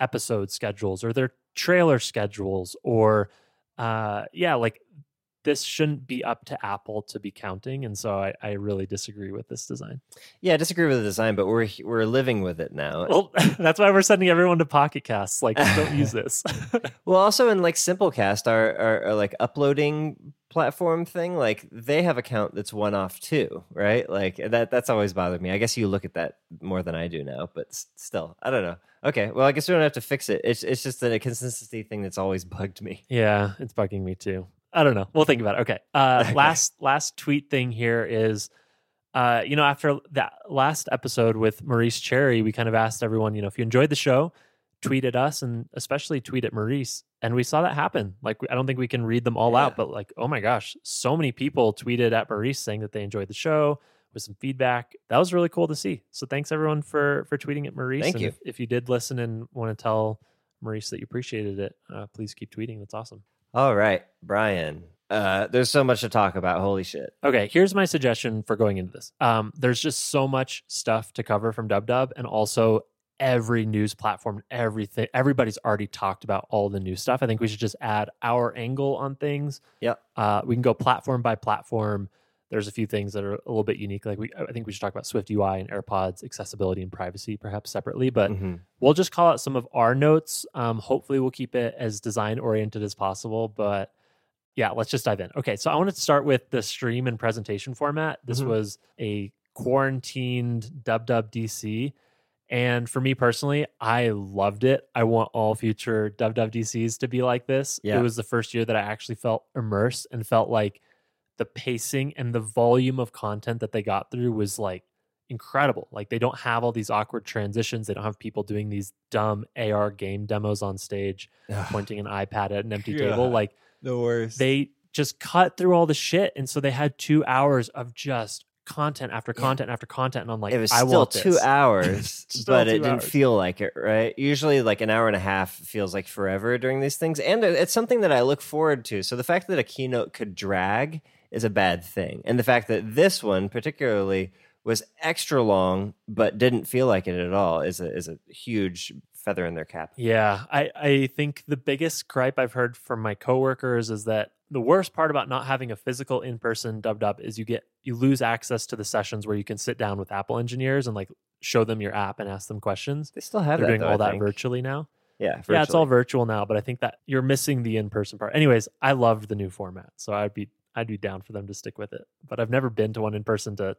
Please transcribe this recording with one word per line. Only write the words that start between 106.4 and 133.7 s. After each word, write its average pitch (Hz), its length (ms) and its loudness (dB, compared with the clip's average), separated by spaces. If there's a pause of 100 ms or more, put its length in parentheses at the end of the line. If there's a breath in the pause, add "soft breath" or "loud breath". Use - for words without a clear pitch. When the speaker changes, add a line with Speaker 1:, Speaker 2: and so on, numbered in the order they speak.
Speaker 1:
D 113 120 -4
Cs 113 360 -4
to 131 100 -4
be 123 140 -2
like 123 240 0
this. 135 360 -2
Speaker 2:
Yeah. 104 160 0
Speaker 1:
It 117 40 2
was 117 140 0
the 117 60 -6
first 113 320 -4
year 117 100 0
that 110 120 0
I 107 40 2
actually 107 360 -6
felt 113 280 -2 (120)
immersed 110 560 0
and 113 140 -8
felt 113 240 4
like 107 300 0 (580)
the 117 80 -2
pacing 135 720 -4
and 123 180 -4
the 120 60 0
volume 127 600 4
of 117 120 -4
content 110 480 -6
that 107 120 -6
they 110 100 -2
got 101 300 -2
through 123 200 0
was, 104 240 -2
like, 95 280 -6 (440)
incredible. 135 640 -2
Like, 104 180 -10
they 117 120 -2
don't 123 180 0
have 117 240 0
all 120 80 2
these 110 200 -4
awkward 107 340 -2
transitions. 110 640 -4
They 101 60 -2
don't 104 100 -8
have 107 160 -6
people 107 240 -6
doing 104 240 -4
these 101 240 -6 (180)
dumb 107 340 0 (120)
A 110 160 0
R 104 180 2
game 101 360 -6
demos 104 360 -2
on 98 160 -6
stage, 98 500 -8 (240 soft breath)
Speaker 2:
Ugh. 92 180 -6
Speaker 1:
pointing 104 280 -6
an 104 80 -8
iPad 101 460 -4
at 101 120 -2
an 113 80 -6
empty 104 200 -6
Speaker 2:
God. 139 180 0
Speaker 1:
table. 120 200 2
Like, 110 220 2 (300 soft breath)
Speaker 2:
The 127 160 -4
worst. 117 400 -2
Speaker 1:
they 135 320 2 (220)
just - 260 -4
cut 180 380 4
through 180 180 6
all 170 120 8
the 151 80 4
shit. - 420 2
And 131 120 -6
so 147 120 -4
they 139 100 2
had 135 280 0
two 151 280 4
hours 131 440 4
of 120 240 -12
just 120 500 -6 (200)
content 147 480 -4
after 113 240 -6
Speaker 2:
Yeah. - 60 -8
Speaker 1:
content 135 280 0
after 117 160 -8
content. 131 360 -2
And 113 80 -8
I'm 110 100 -4
like, 104 140 -2
Speaker 2:
It 123 40 4
was 110 120 2
Speaker 1:
"I 120 160 4
Speaker 2:
still 131 140 6
Speaker 1:
want 127 100 4
Speaker 2:
two 175 220 2
Speaker 1:
this." 165 100 6
<laughs> - 0 -
Speaker 2:
hours, 107 880 4
Speaker 1:
Still 123 180 -8
Speaker 2:
but 127 180 6
Speaker 1:
two 113 60 2
Speaker 2:
it - 40 4
didn't 113 260 2
Speaker 1:
hours. - 100 -6
Speaker 2:
feel 135 260 4
like 90 240 0
it, 101 140 -2